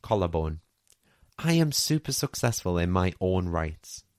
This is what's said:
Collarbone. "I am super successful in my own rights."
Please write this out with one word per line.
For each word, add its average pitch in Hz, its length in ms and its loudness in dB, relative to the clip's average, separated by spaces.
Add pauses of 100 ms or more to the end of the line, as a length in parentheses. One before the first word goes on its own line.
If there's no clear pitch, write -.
Collarbone. 85 600 0 (760)
"I 165 180 0
am 160 180 4
super 151 400 -2
successful 117 640 -2
in 87 120 2
my 92 300 2
own 92 280 0
rights." 82 560 -6 (140)